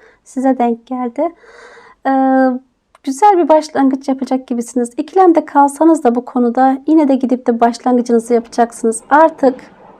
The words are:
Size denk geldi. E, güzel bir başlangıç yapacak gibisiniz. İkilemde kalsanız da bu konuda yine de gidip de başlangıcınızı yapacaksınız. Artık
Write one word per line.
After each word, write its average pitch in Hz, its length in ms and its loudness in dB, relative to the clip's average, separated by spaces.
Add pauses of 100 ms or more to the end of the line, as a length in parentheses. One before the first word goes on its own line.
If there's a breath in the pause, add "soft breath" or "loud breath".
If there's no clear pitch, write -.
(240 soft breath)
Size 262 340 -2
denk 233 280 -4
geldi. 254 480 -6 (720 loud breath)
E, 269 60 0 (880)
güzel 359 360 2
bir 320 100 0
başlangıç 277 600 0
yapacak 262 380 -4
gibisiniz. 240 500 -6
İkilemde 330 480 2
kalsanız 302 600 2
da 233 100 2
bu 240 100 -4
konuda 262 640 -2
yine 302 220 2
de 269 60 2
gidip 254 320 -4
de 233 140 -2
başlangıcınızı 240 760 0
yapacaksınız. 233 760 -4
Artık 302 440 2 (460)